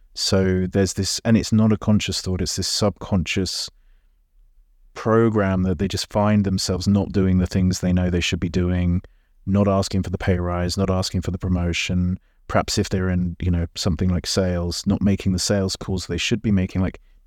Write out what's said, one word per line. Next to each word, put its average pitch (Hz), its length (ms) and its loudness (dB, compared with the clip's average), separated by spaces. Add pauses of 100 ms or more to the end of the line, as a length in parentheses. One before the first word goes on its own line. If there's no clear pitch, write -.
(140)
So 95 540 0
there's 95 260 0
this, - 320 -4
and 117 100 4
it's - 160 0
not 110 220 4
a 101 40 0
conscious 101 440 0
thought, 92 200 -2
it's 87 140 -4
this 95 120 -4
subconscious - 1040 -2 (1200)
program 107 720 2
that 92 160 0
they 98 100 0
just - 240 -6
find 104 320 4
themselves 95 420 -2
not 101 240 4
doing 92 280 4
the 90 80 2
things 92 340 0
they 90 100 0
know 90 180 2
they 87 120 0
should 87 180 -2
be 87 100 -4
doing, 90 520 0 (440)
not 98 220 2
asking 98 360 0
for - 60 -6
the 92 80 -4
pay 90 220 0
rise, 87 380 -2
not 95 120 0
asking 92 320 -2
for 90 100 -4
the 92 60 -4
promotion. 90 840 -2 (280)
Perhaps - 300 0
if 101 120 0
they're 92 200 0
in, 90 300 -2
you 92 120 0
know, 85 240 0
something 92 340 0
like 87 160 0
sales, 87 600 -2
not 98 160 0
making 98 300 0
the 90 80 0
sales 98 360 0
calls 92 320 -6
they 87 100 -4
should 113 240 -2
be 110 100 0
making, 92 300 0
like, - 180 -4 (280)